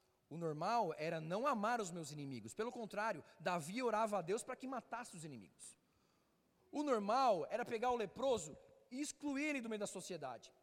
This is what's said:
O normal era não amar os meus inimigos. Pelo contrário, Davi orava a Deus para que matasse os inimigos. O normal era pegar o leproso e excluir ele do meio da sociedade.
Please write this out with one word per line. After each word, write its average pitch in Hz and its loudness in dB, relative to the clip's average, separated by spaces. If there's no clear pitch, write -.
O 147 -8
normal 170 2
era 160 0
não 175 0
amar 233 2
os 180 -4
meus 160 -6
inimigos. 135 -8
Pelo 226 -2
contrário, 208 -4
Davi 180 0
orava 214 4
a 185 4
Deus 180 -2
para 254 -6
que 254 -10
matasse 240 -8
os 160 -10
inimigos. 120 -14
O 294 0
normal 220 6
era 226 0
pegar 233 2
o 240 4
leproso 208 0
e 247 -6
excluir 285 -2
ele 285 0
do 226 -6
meio 220 -4
da 202 -2
sociedade. 147 -8